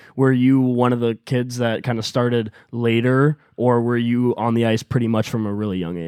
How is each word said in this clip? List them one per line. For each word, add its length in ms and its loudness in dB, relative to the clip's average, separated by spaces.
Were 160 2
you 280 4
one 340 0
of 60 -2
the 160 -2
kids 320 -4
that 240 -2
kinda 200 -4
started 480 -2
later, 640 2
or 260 2
were 160 0
you 380 0
on 180 0
the 120 2
ice 160 0
pretty 260 -2
much 200 0
from 180 -4
a 60 -6
really 260 -4
young 160 -6